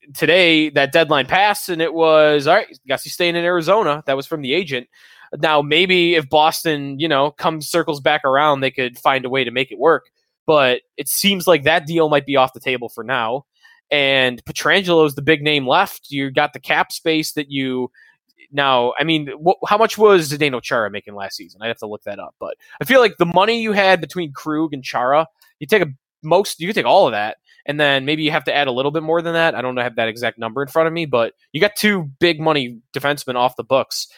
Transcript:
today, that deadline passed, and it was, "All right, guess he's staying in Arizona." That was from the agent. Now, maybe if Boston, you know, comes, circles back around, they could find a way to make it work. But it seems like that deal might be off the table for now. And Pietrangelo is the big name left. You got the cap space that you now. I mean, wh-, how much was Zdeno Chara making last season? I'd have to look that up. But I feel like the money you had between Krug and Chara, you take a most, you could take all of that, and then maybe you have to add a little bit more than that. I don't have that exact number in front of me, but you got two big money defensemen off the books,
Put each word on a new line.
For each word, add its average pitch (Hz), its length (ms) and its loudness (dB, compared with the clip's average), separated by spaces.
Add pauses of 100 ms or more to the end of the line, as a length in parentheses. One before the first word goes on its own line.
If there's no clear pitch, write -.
(140)
today, 160 560 2
that 139 220 0
deadline 151 340 2
passed, 202 420 0
and 165 140 -4
it 160 120 -4
was, 156 520 4
"All 160 80 4
right, - 320 -2
guess 131 160 -4
he's - 120 -12
staying 170 200 0
in 170 100 -2
Arizona." 175 640 0
That 135 100 0
was 135 120 -8
from 156 140 -6
the 131 120 -4
agent. 139 320 -4 (500)
Now, 151 260 2
maybe 170 520 2
if 151 140 0
Boston, 147 720 0
you 165 80 -2
know, 147 240 0
comes, 160 360 -4
circles 160 320 -2
back 151 240 0
around, 139 360 2
they 135 100 -2
could 123 280 -6
find 135 260 0
a 127 60 -6
way 135 120 -2
to 120 80 -4
make 123 220 -4
it 104 60 -14
work. 151 320 2 (360)
But 135 340 4 (160)
it 139 140 -10
seems 196 360 -2
like 160 180 4
that 156 220 2
deal 160 220 0
might 147 160 0
be 139 120 -2
off 131 180 2
the 110 60 -20
table 123 280 -6
for 113 160 -14
now. 123 400 -4 (460)
And 135 560 0
Pietrangelo 170 580 2
is 143 100 0
the 143 60 -10
big 147 220 0
name 147 260 0
left. 180 420 -2
You 139 200 -4
got 147 240 0
the 135 60 -16
cap 160 300 -2
space 156 420 -4
that 143 180 -8
you 131 400 -4 (600)
now. 135 480 2
I 143 60 0
mean, 156 240 0 (180)
wh-, - 220 0
how 208 80 2
much 214 220 0
was 190 340 4
Zdeno 139 300 -2
Chara 113 280 -2
making 101 240 -12
last 98 220 -12
season? 90 240 -20
I'd 110 80 -8
have 117 120 -6
to 113 60 -10
look 104 180 -12
that 101 140 -12
up. 85 220 -18
But - 160 -10 (240)
I 147 60 -6
feel 254 140 6
like 214 180 2
the 170 80 4
money 202 340 2
you 220 120 -2
had 190 280 4
between 160 320 -8
Krug 156 400 -6
and 135 100 -10
Chara, 135 440 0 (340)
you 151 60 -12
take 202 160 2
a 147 100 -2 (300)
most, 170 380 0
you 165 60 -6
could 208 100 -4
take 131 100 0
all 165 200 6
of 123 60 0
that, 107 240 -4 (300)
and 147 120 -4
then 139 280 2
maybe 156 160 -2
you 147 80 0
have 151 140 -2
to 139 100 -4
add 143 140 2
a 127 40 -2
little 131 180 -2
bit 156 120 -4
more 160 180 0
than 165 140 -4
that. 165 200 0
I 120 60 -6
don't 127 160 -4
have 120 200 -4
that 117 120 0
exact 117 300 -6
number 117 240 -6
in 139 60 -6
front 160 180 2
of 160 80 -2
me, 165 100 -4
but 123 300 -2 (180)
you 147 80 -8
got 208 160 0
two 202 280 0 (160)
big 165 200 2
money 143 380 -2 (160)
defensemen 139 400 -2
off 123 220 0
the 120 80 -8
books, - 540 -2